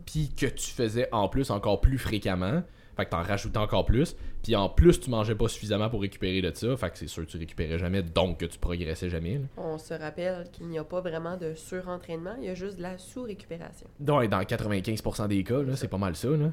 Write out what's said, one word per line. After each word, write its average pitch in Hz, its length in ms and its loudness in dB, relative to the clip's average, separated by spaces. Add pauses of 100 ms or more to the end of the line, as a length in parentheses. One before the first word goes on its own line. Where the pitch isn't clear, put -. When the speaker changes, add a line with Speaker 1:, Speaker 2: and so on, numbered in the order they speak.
Speaker 1:
Puis 156 300 -2
que 139 100 2
tu - 240 -4
faisais 120 400 0
en 104 180 2
plus 135 220 0
encore 101 300 2
plus 131 180 6
fréquemment. 104 640 2 (340)
Fait 101 80 0
que - 60 -6
t'en 85 120 0
rajoutais 101 360 0
encore 104 260 2
plus. 127 300 4 (300)
Puis - 100 2
en 190 140 4
plus, 170 320 8
tu 127 100 -4
mangeais 110 240 2
pas 107 140 4
suffisamment 104 420 0
pour 104 120 0
récupérer 95 380 0
de 85 140 2
ça. 123 220 0
Fait 87 140 -2
que - 80 -12
c'est 76 100 -8
sûr 80 180 -6
que - 40 -10
tu 90 80 -8
récupérais 82 400 -2
jamais, 90 240 0
donc 85 360 2
que 85 80 -4
tu - 140 -8
progressais 87 500 -2
jamais, 85 280 -2
là. 135 60 -4 (120)
Speaker 2:
On 160 200 -6
se 156 160 -10
rappelle 175 600 -6
qu'il 170 160 -12
n'y 160 100 -6
a 151 60 -4
pas 180 160 -4
vraiment 170 360 -4
de 160 180 -6
surentraînement. 180 840 -8
Il 220 60 -8
y - 40 -6
a 185 40 -4
juste 190 220 -8
de 175 60 -10
la 185 140 -8
sous-récupération. 185 920 -12 (180)
Speaker 1:
Ouais, 135 220 4
dans 98 160 2
quatre-vingt-quinze 107 580 -2
pour 110 140 -4
cent 107 100 -2
des 101 160 2
cas, 117 160 0
là, 143 120 0
Speaker 2:
C'est - 20 0
Speaker 1:
c'est 135 100 -2
Speaker 2:
ça. 107 60 -2
Speaker 1:
pas 95 100 -2
mal 92 160 0
ça, 117 140 -2
là. 151 240 4